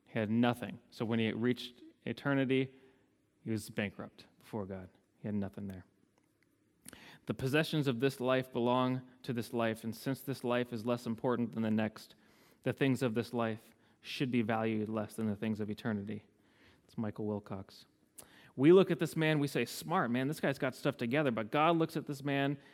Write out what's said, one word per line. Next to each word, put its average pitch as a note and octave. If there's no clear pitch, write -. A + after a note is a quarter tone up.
He -
had G#2+
nothing. A#2
So -
when A2+
he A2
reached A#2+
eternity, C3+
he A2
was G#2+
bankrupt -
before G#2+
God. F#2
He -
had G#2
nothing G2+
there. F#2
The -
possessions C#3+
of A#2+
this C3+
life B2+
belong B2+
to C#3
this A#2
life, A2+
and A2+
since C3+
this B2+
life B2
is A2
less A#2+
important A#2
than A2+
the A2
next, G#2+
the B2+
things C3
of A#2
this A2+
life A2+
should -
be A#2+
valued A2
less G#2+
than A2
the G#2
things G#2+
of G#2
eternity. G#2+
It's -
Michael A2
Wilcox. G2+
We D3+
look F#3
at -
this D#3+
man, D#3
we C#3+
say, B2
"Smart, D#3
man, C3
this D#3
guy's C#3+
got C3
stuff -
together," C3
but A2
God D#3+
looks D#3+
at D3
this C#3
man C#3